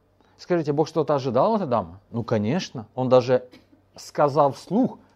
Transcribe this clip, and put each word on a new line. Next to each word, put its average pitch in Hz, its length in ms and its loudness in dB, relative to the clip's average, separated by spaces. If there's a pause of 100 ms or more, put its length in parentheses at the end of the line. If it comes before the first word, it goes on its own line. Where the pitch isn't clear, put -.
(380)
Скажите, 160 340 -2
Бог 151 160 2
что-то 156 280 0
ожидал 139 400 0
от 202 80 -2
Адама? 101 360 -4 (120)
Ну, 110 120 -6
конечно. 113 640 -4 (100)
Он 127 140 -2
даже 123 340 4 (520)
сказал 147 580 0
вслух - 460 -2 (160)